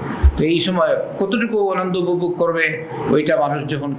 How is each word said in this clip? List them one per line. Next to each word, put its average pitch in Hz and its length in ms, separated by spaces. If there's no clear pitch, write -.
তো 147 80
এই 165 160
সময় 160 360
কতটুকু 208 540
আনন্দ 185 240
উপভোগ 175 400
করবে, 160 480
ওইটা 151 260
মানুষ 147 300
যখন 143 320